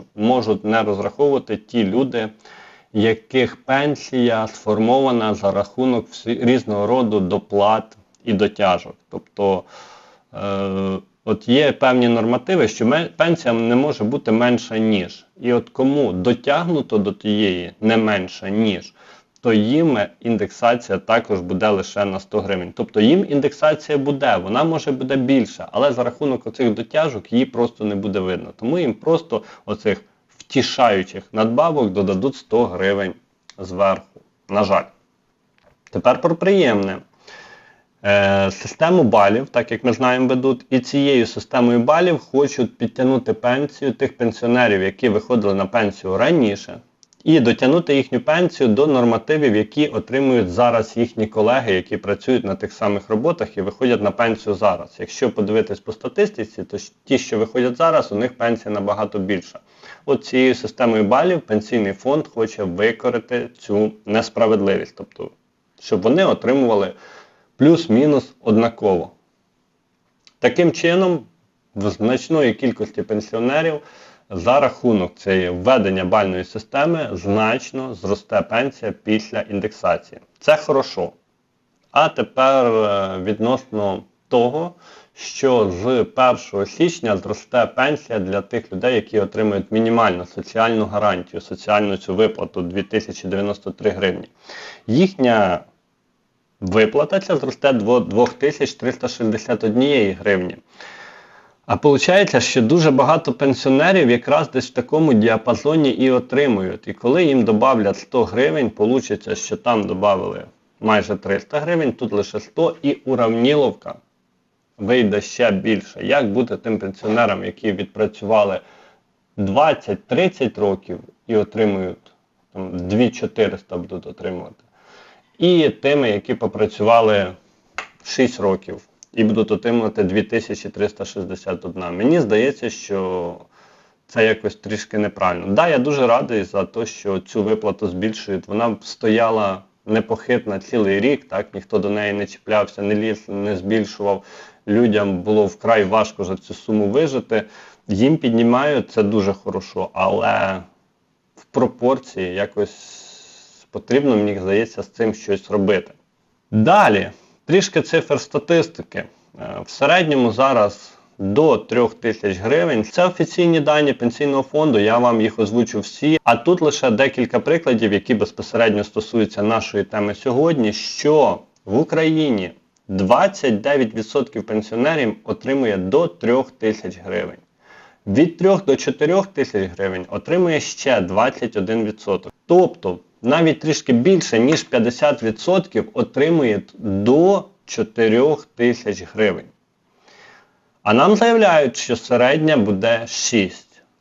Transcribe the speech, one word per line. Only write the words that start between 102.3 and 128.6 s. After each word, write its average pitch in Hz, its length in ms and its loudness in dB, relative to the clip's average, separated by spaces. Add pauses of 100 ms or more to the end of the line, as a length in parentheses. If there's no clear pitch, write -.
що 120 220 0
дуже 156 280 4
багато 147 420 2
пенсіонерів 139 800 2
якраз 139 400 0
десь 127 160 -4
в - 60 -18
такому 147 400 0
діапазоні 117 800 2
і 131 200 2
отримують. 123 800 0
І 101 40 -8
коли 147 320 0
їм 131 200 4
добавлять 107 540 2
сто 120 260 0
гривень, 135 460 0
получиться, 107 640 -2
що - 220 -8
там 113 280 0
добавили 95 600 -2 (360)
майже 104 360 0
триста 98 440 -4
гривень, 156 320 -2
тут 107 200 -6
лише 101 280 -4
сто, - 420 -2
і 143 100 0
уравніловка 123 1000 0 (840)
вийде 104 420 2
ще 117 300 0
більше. 98 520 -2
Як 113 300 0
бути 120 240 -2
тим 110 220 -4
пенсіонерам, 101 640 -2
які 101 280 -6
відпрацювали 104 880 -2 (760)
двадцять-тридцять 131 1200 -2
років 95 420 -4 (260)
і 113 100 0
отримують, 98 760 -2 (400)
там, 90 360 -8
дві 110 220 2
чотириста 95 680 -4
будуть 87 300 -10
отримувати, - 580 -12 (760)
і 165 300 4
тими, 135 420 0
які 104 240 -2
попрацювали 107 920 2 (800)
шість - 360 -2
років 95 400 -4 (340)